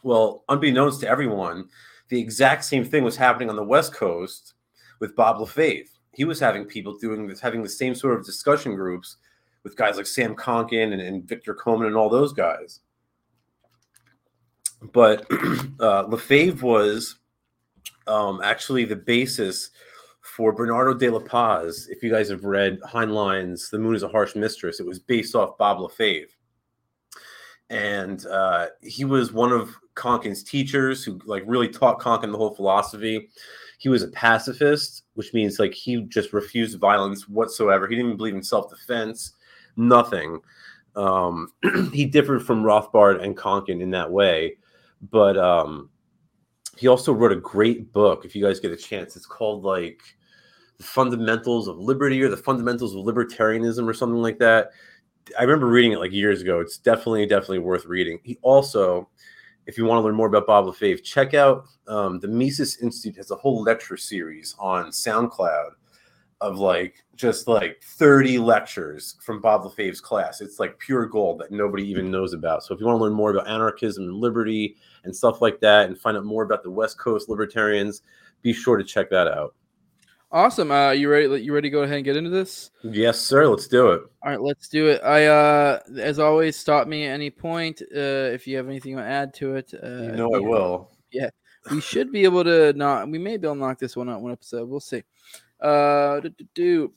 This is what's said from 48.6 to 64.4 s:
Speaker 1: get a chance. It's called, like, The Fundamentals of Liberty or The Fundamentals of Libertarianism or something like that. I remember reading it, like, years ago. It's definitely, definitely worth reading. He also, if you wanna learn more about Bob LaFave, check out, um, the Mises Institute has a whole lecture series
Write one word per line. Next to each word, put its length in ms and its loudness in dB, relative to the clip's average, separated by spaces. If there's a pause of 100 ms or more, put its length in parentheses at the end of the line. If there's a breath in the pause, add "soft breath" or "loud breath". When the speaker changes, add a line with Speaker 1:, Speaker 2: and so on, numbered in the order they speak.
Speaker 1:
get 120 -6
a 40 -10
chance. 400 -12
It's 100 -20
called, 380 -6
like, 360 -4 (800 soft breath)
The 60 -20
Fundamentals 840 -2
of 100 -10
Liberty 440 0
or 60 2
The 80 -2
Fundamentals 580 -4
of 100 -8
Libertarianism 840 -2
or 80 -2
something 280 -2
like 180 -2
that. 300 6 (680 soft breath)
I 40 2
remember 240 4
reading 260 6
it, 80 -4
like, 120 -6
years 300 0
ago. 180 0
It's 160 -8
definitely, 500 2
definitely 340 0
worth 260 -2
reading. 380 -4
He 180 -14
also, 680 4 (580 soft breath)
if 120 -12
you 60 -2
wanna 160 4
learn 140 0
more 120 2
about 200 2
Bob 200 6
LaFave, 380 -2
check 300 0
out, 320 4 (200)
um, 340 -4
the 80 -8
Mises 520 -2
Institute 360 -6
has 140 -18
a 60 -6
whole 260 -2
lecture 340 -2
series 640 -12